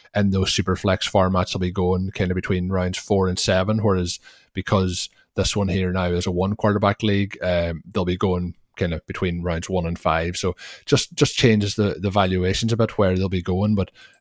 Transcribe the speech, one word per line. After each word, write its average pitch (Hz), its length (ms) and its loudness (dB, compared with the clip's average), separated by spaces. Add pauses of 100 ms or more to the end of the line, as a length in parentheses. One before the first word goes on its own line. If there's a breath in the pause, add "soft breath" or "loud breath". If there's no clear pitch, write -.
(140 loud breath)
in 101 160 2
those 95 240 0
Superflex 92 560 0
formats 92 420 2
will 95 80 -4
be 90 100 0
going 92 420 0
kind 90 180 -2
of 90 60 -2
between 92 340 -2
rounds 92 260 -2
four 95 320 0
and 92 100 -2
seven, 101 440 0
whereas 92 360 0 (360 loud breath)
because 92 560 0 (240 soft breath)
this - 200 0
one 101 140 0
here 92 240 0
now 92 140 0
is 87 200 0
a 98 40 -2
one 92 260 0
quarterback 101 460 2
league, 101 400 0
um, 85 420 -2
they'll 90 220 -4
be 90 100 -2
going 90 380 -2 (220)
kind 85 180 -2
of 80 140 -8
between 87 340 -4
rounds 82 260 -4
one 90 180 -2
and 85 120 -4
five. 82 380 -2
So 90 180 -2 (320 loud breath)
just, - 260 0
just - 240 0
changes 107 380 2
the, 101 240 0
the 95 140 0
valuations 95 600 2
a 113 40 0
bit 113 200 0
where 92 200 4
they'll 95 120 0
be 90 140 -2
going, 98 320 0
but, 98 160 0 (300 loud breath)